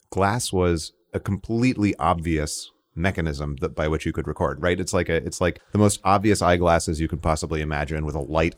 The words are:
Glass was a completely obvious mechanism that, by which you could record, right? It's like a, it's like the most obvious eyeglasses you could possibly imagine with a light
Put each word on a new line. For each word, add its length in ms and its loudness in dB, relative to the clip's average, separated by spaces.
Glass 420 0
was 400 0
a 60 -2
completely 800 0
obvious 720 -2
mechanism 640 -2
that, 140 -4
by 140 -2
which 180 -2
you 60 -2
could 160 -6
record, 340 -2
right? 160 2
It's 140 -6
like 160 0
a, 80 2
it's 240 -4
like 200 0
the 60 2
most 260 6
obvious 360 4
eyeglasses 600 4
you 80 0
could 120 -6
possibly 420 -2
imagine 440 -4
with 80 -4
a 60 -4
light 380 0